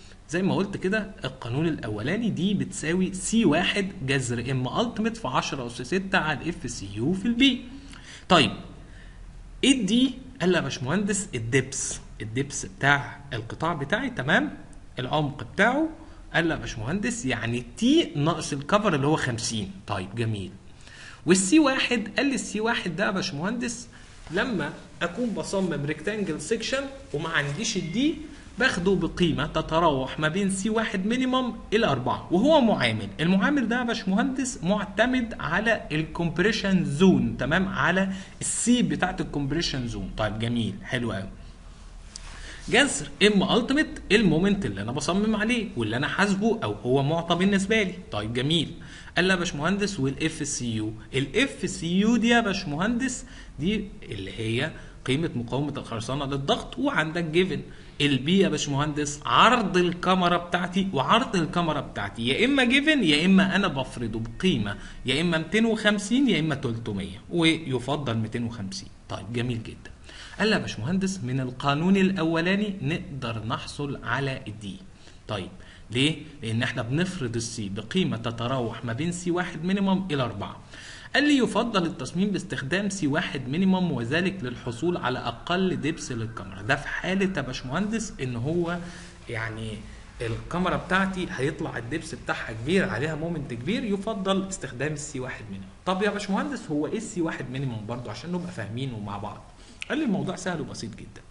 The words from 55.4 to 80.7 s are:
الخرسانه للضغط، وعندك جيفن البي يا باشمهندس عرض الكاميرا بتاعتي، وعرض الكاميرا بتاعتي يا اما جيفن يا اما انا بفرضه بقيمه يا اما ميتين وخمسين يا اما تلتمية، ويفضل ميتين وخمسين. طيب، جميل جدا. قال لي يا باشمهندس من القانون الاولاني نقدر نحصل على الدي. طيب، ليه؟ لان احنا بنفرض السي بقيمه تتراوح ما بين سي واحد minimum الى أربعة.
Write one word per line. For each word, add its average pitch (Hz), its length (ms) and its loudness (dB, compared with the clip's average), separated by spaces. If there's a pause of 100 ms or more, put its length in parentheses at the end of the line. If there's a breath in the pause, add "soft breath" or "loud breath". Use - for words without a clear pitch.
الخرسانه 127 480 -4
للضغط، 143 540 -2
وعندك 170 460 0
جيفن 156 360 2 (400 loud breath)
البي 143 380 4
يا 175 100 6
باشمهندس 143 800 -2
عرض 190 500 6
الكاميرا 180 600 4
بتاعتي، 185 560 0
وعرض 175 440 4
الكاميرا 151 440 0
بتاعتي 113 480 -4
يا 135 160 4
اما 277 200 4
جيفن 277 400 4
يا 151 220 6
اما 185 300 8
انا 196 120 4
بفرضه 120 520 -4
بقيمه 113 560 0 (300 loud breath)
يا 127 140 2
اما 170 180 2
ميتين 208 260 2
وخمسين 220 640 2
يا 175 120 4
اما 156 140 0
تلتمية، 113 680 -4 (100)
ويفضل 139 880 0
ميتين 113 260 -2
وخمسين. 98 440 -8 (200)
طيب، 98 240 -8
جميل 120 300 -2
جدا. - 280 -14 (480 loud breath)
قال 214 100 2
لي 220 60 4
يا 170 60 2
باشمهندس 165 640 -2
من 127 180 -2
القانون 143 560 2
الاولاني 190 880 2
نقدر 123 640 -4
نحصل 143 580 -6
على 131 440 -2
الدي. 101 280 -10 (520 loud breath)
طيب، 95 200 -4 (420 loud breath)
ليه؟ 139 260 2 (260 loud breath)
لان 113 200 -2
احنا 131 200 -2
بنفرض 131 540 -2
السي 110 320 -4
بقيمه 120 480 0
تتراوح 117 680 -4
ما 117 80 -2
بين 156 200 -2
سي 175 180 -4
واحد 170 340 -2
minimum 190 460 2
الى 139 120 0
أربعة. 98 380 -6 (540 loud breath)